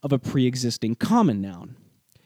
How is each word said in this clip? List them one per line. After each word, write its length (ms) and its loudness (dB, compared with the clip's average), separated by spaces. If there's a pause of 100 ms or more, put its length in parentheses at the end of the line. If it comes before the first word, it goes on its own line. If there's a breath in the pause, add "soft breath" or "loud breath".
of 100 -2
a 60 4
pre-existing 760 0
common 460 2
noun. 360 -10 (500 soft breath)